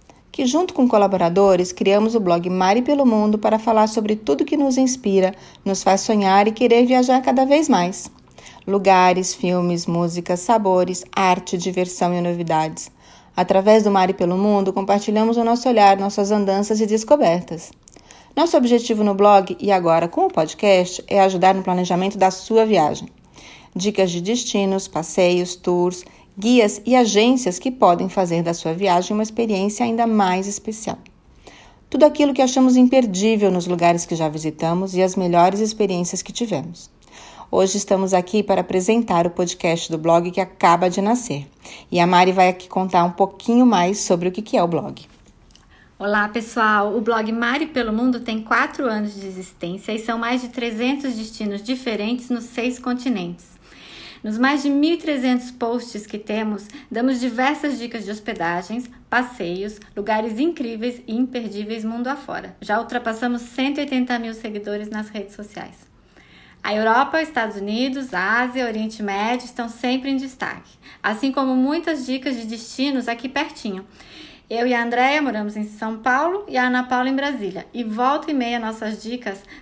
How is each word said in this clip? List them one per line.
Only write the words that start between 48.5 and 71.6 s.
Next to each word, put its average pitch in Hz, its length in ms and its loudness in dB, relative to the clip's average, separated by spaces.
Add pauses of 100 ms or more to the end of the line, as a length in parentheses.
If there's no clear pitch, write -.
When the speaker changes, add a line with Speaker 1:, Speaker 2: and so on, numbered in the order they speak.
Speaker 2:
anos 214 260 -4
de 196 140 -14
existência 185 640 -10
e 220 80 -6
são 226 180 -6
mais 240 240 -2
de 247 60 -10
trezentos 247 640 -4
destinos 214 480 -8
diferentes 240 640 -6
nos 233 180 -6
seis 247 340 -6
continentes. 214 640 -6 (800)
Nos 214 120 -6
mais 262 280 0
de 285 80 0
mil 294 240 2
e - 20 -2
trezentos 254 540 -2
posts 233 560 -6
que 208 100 -10
temos, 214 500 -6 (220)
damos 247 300 -2
diversas 254 580 -2
dicas 226 260 -10
de 190 60 -12
hospedagens, 208 800 -6 (220)
passeios, 208 680 -4 (160)
lugares 214 440 -4
incríveis 240 680 -4
e 220 80 -8
imperdíveis 220 720 -6
mundo 233 220 -6
afora. 196 520 -10
Já 214 200 -4
ultrapassamos 240 640 -6
cento 277 340 -4
e 294 40 -4
oitenta 254 360 -2
mil 226 160 -8
seguidores 208 560 -10
nas 214 180 -8
redes 202 280 -12
sociais. - 400 -16 (880)
A 202 100 -4
Europa, 233 480 2
Estados 226 360 -6
Unidos, 254 540 -4
Ásia, 240 540 -2
Oriente 220 380 -6
Médio 214 420 -4
estão 233 240 -10
sempre 254 400 -4
em 269 80 -2
destaque, - 540 -10 (320)
assim 220 280 -2
como 262 240 0
muitas 285 520 -2